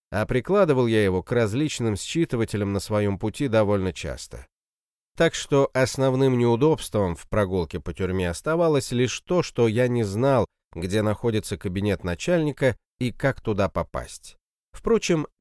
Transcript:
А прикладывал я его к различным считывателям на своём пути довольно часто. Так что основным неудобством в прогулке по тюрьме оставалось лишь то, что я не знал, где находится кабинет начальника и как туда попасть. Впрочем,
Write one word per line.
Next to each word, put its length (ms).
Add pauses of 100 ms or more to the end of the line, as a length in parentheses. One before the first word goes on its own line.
(100)
А 140
прикладывал 640
я 160
его 200
к 100
различным 640
считывателям 800
на 80
своём 380
пути 300
довольно 440
часто. 540 (720)
Так 180
что 380
основным 640
неудобством 800
в 120
прогулке 520
по 120
тюрьме 380
оставалось 640
лишь 280
то, 220
что 260
я 200
не 160
знал, 420 (280)
где 280
находится 540
кабинет 480
начальника 720 (220)
и 120
как 300
туда 280
попасть. 680 (360)
Впрочем, 540 (140)